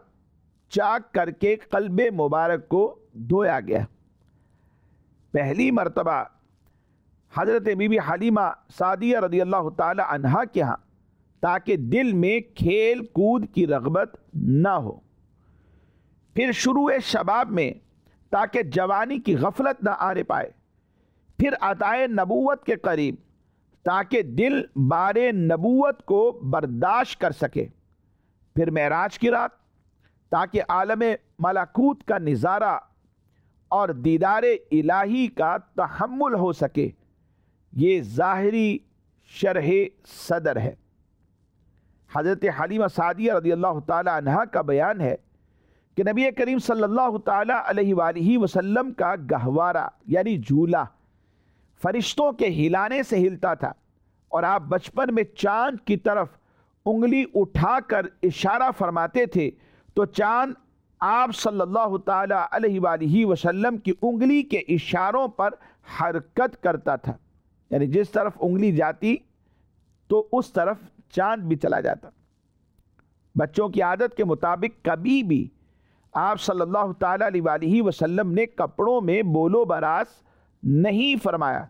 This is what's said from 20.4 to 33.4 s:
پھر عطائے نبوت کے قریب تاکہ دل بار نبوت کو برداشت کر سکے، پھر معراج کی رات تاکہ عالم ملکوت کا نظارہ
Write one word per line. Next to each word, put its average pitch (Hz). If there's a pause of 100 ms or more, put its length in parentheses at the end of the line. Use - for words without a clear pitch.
پھر 269
عطائے 202
نبوت 240
کے 220
قریب 156 (680)
تاکہ 190
دل 220 (260)
بار 185 (160)
نبوت 202
کو 214 (100)
برداشت 160
کر 170
سکے، 139 (880)
پھر 165
معراج 160
کی 233
رات 240 (720)
تاکہ 180
عالم 196 (360)
ملکوت 190
کا 208
نظارہ 165 (920)